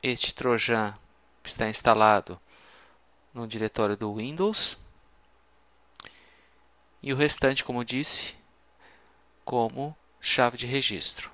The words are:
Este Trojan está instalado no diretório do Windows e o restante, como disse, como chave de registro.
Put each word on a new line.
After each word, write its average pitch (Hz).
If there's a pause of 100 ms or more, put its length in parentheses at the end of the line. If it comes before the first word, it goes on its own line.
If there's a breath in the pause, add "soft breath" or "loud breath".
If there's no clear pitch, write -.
Este 127
Trojan 113 (460)
está -
instalado 107 (920 soft breath)
no 120
diretório 107
do 104
Windows 160 (2250 loud breath)
e 135
o 127
restante, 139
como 123
disse, - (1080 soft breath)
como 123 (240)
chave 120
de 123
registro. 127